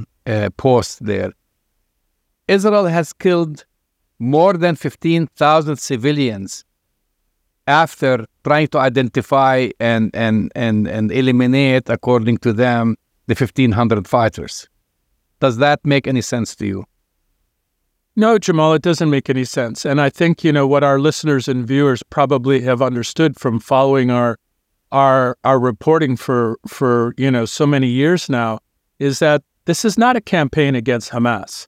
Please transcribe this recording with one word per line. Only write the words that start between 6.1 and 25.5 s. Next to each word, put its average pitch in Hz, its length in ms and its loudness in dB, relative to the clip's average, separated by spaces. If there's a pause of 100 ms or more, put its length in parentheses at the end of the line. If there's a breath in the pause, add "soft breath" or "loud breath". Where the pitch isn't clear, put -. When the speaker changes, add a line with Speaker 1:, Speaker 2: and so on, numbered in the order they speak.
Speaker 1:
after 139 580 0 (200)
trying 147 240 2
to 151 100 -2
identify 131 920 0 (120)
and, 113 340 0
and, 110 400 -2
and, 107 320 -2
and 110 240 -4
eliminate, 131 800 2
according 120 500 0
to 120 140 0
them, 117 440 0 (300)
the - 80 0
fifteen 123 380 0
hundred 107 340 0
fighters. - 600 -2 (720)
Does 127 160 0
that 143 280 0
make 139 220 0
any 131 140 -2
sense 117 360 -6
to 110 100 -8
you? 98 180 -8 (1300)
Speaker 2:
No, 220 240 4
Jamal, 160 360 2
it 151 80 0
doesn't 165 280 0
make 139 180 0
any 131 160 -2
sense. 120 400 -6
And 143 160 0
I 143 100 2
think, 170 340 0
you 160 80 2
know, 143 160 2
what 143 160 2
our 139 160 2
listeners 147 480 0
and 127 180 -4
viewers 135 380 0
probably 135 560 0
have 123 200 0
understood 127 560 -2
from 117 220 -2
following 135 540 2
our, 120 260 0 (540)
our, 131 500 2
our 135 160 2